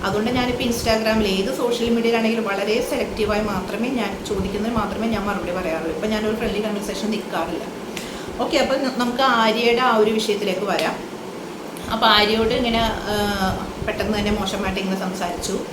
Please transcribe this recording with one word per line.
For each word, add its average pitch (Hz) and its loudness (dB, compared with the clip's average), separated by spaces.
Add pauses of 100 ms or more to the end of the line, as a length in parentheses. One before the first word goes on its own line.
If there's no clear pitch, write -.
അതുകൊണ്ട് 208 0
ഞാനിപ്പോൾ 247 0
Instagram-ൽ 220 2
ഏത് 196 0
സോഷ്യൽ 233 0
മീഡിയയിലാണെങ്കിലും 226 2
വളരെ 202 0
സെലക്റ്റീവായി 214 0
മാത്രമേ 202 -2
ഞാൻ 202 -2
ചോദിക്കുന്നതിന് 202 -2
മാത്രമേ 202 -2
ഞാൻ 208 0
മറുപടി 180 -2
പറയാറുള്ളൂ. 165 -2
ഇപ്പം 214 -2
ഞാനൊരു 214 0
ഫ്രണ്ട്ലി 202 -2
കൺവെർസേഷൻ 208 -2
നിൽക്കാറില്ല. 170 -4 (580)
ഓക്കെ, 330 0
അപ്പം 269 2
ന-, 262 -2
നമുക്ക് 240 0
ആര്യയുടെ 233 4
ആ 240 4
ഒരു 214 6
വിഷയത്തിലേക്ക് 196 0
വരാം. 190 -2 (840)
അപ്പോൾ 226 2
ആര്യയോട് 220 6
ഇങ്ങനെ, 233 2
ആ, 208 0 (720)
പെട്ടെന്ന് 208 0
തന്നെ 202 2
മോശമായിട്ട് 196 -2
ഇങ്ങനെ 190 -2
സംസാരിച്ചു. 185 -4 (140)